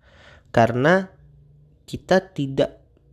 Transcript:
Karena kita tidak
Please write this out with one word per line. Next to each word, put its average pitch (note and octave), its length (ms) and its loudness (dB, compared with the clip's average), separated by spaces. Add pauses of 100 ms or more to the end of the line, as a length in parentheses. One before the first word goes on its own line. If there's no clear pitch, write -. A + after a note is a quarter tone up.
(560)
Karena C3 560 2 (720)
kita - 480 -2
tidak C#3 480 -4 (320)